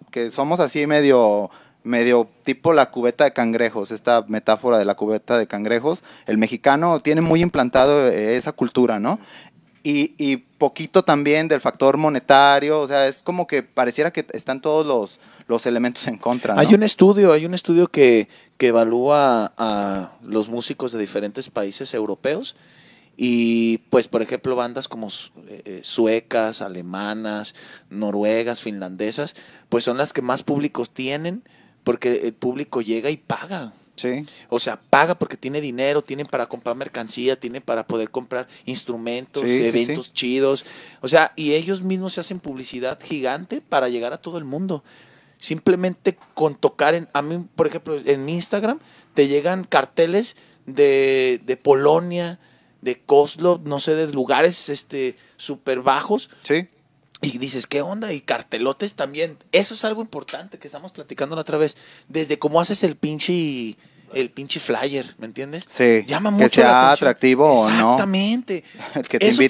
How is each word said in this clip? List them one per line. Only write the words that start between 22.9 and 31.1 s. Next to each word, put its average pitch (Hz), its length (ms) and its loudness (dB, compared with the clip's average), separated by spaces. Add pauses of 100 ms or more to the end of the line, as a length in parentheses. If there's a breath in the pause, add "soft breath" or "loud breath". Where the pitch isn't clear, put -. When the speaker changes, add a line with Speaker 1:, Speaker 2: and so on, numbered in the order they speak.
Speaker 2:
y, 117 640 0 (100)
pues, 123 200 2
por 117 120 -2
ejemplo, 127 360 -4
bandas 123 320 -6
como 110 200 -12
su-, - 220 -14 (160)
eh, 104 180 -18
eh, 95 180 -14
suecas, 113 800 -2
alemanas, 104 920 -10 (340 loud breath)
noruegas, 107 720 -2
finlandesas, 104 760 -8 (340 loud breath)
pues 120 160 0
son 123 120 -4
las 147 140 -2
que 139 100 -4
más 127 220 -4
públicos 143 460 -4
tienen 156 540 -8 (400 soft breath)